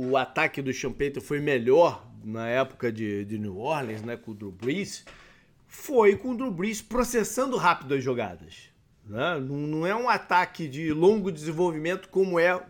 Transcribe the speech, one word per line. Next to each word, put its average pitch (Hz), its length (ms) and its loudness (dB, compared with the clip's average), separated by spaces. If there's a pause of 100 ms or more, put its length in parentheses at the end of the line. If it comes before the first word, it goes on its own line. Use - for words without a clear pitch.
(120)
o 135 60 2
ataque 147 440 0
do 131 100 -2
Sean 123 220 -4
Payton 143 260 -4
foi 147 220 -4
melhor 139 640 4 (180)
na 113 240 -8
época 127 440 -2
de, 104 340 -4
de 107 120 -8
New 104 200 -6
Orleans, 120 440 -4
né, 117 140 -8
com 113 160 -14
o - 20 -10
Drew 104 180 -12
Brees, 131 520 -6 (680)
foi 214 480 4
com 254 140 -6
o 240 40 -2
Drew 247 160 -4
Brees 208 300 -2
processando 240 760 0
rápido 165 380 0
as 139 100 0
jogadas, 98 520 -4 (500)
né? 139 340 -4
Não, 135 160 -6
não 151 320 -2
é 202 80 0
um 240 140 -2
ataque 180 580 0
de 151 240 -4
longo 185 400 4
desenvolvimento 165 800 -2
como 185 300 2
é, 180 200 4 (100)